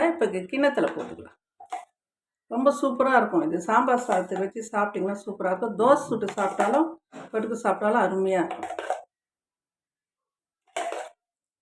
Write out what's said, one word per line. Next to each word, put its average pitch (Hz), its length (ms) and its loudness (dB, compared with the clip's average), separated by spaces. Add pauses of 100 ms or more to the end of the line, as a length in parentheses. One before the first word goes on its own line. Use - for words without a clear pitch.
(120)
இப்போ 240 180 0
இது 185 120 -4 (120)
கிண்ணத்துல 269 420 2
போட்டுக்கலாம். - 400 -12 (1160)
ரொம்ப 262 160 4 (120)
சூப்பரா 262 360 2
இருக்கும். 202 300 4
இது 170 180 -2
சாம்பார் 247 400 2
சாதத்துக்கு 190 400 0
வச்சு 208 160 -8 (120)
சாப்பிட்டீங்கன்னா 202 520 -2
சூப்பரா 190 260 -4
இருக்கும். 202 300 -2
தோசை 285 300 6
சுட்டு 208 160 -2 (100)
சாப்பிட்டாலும், 208 500 2 (440)
தொட்டுக்கு 220 320 -4
சாப்பிட்டாலும் 214 420 2
அருமையா 190 380 2
இருக்கும். - 280 -6 (3000)